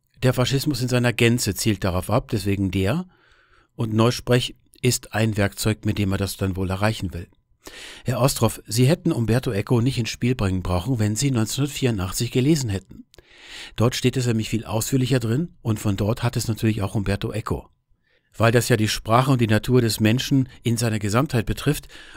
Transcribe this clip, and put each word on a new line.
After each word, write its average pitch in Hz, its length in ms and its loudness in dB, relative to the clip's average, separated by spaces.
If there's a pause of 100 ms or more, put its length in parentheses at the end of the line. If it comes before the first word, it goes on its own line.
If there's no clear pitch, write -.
(220)
der 127 100 4
Faschismus 131 480 0
in 127 80 -2
seiner 123 240 2
Gänze 117 420 2
zielt 104 300 0
darauf 90 240 -2
ab, 117 200 0
deswegen 98 420 -2
der, 104 360 0 (680)
und 110 180 -4
Neusprech 123 640 2 (240)
ist - 320 -2
ein 107 240 0
Werkzeug, 104 480 0
mit 107 140 -2
dem 101 140 0
er 95 60 0
das 95 200 -4
dann 95 180 -2
wohl 92 140 -2
erreichen 101 420 -2
will. 85 160 -12 (760)
Herr 123 160 -4
Ostroff, 120 460 0
Sie 123 200 2
hätten 165 260 2
Umberto 117 380 0
Eco 110 320 0
nicht 127 160 0
ins 110 100 -2
Spiel 123 260 -2
bringen 95 280 0
brauchen, 90 360 -2
wenn 104 180 0
Sie 135 140 0
neunzehnhundertvierundachtzig 117 1000 -2
gelesen 131 400 2
hätten. - 340 -8 (720)
Dort 123 200 2
steht 127 220 0
es 123 100 -2
nämlich 113 220 0
viel - 160 -4
ausführlicher 123 560 0
drin 120 420 -2
und 110 160 -2
von 101 180 0
dort 104 260 -2
hat 123 140 -2
es 117 120 -2
natürlich 110 340 0
auch 98 120 -4
Umberto 101 380 -2
Eco. - 360 -6 (720)
Weil 113 140 4
das 120 160 2
ja 123 80 4
die 107 120 0
Sprache 127 420 2
und 127 100 4
die 117 60 4
Natur 110 340 2
des 110 200 0
Menschen 127 480 2 (140)
in 117 140 0
seiner 110 220 -2
Gesamtheit 107 480 0
betrifft - 420 -4 (280)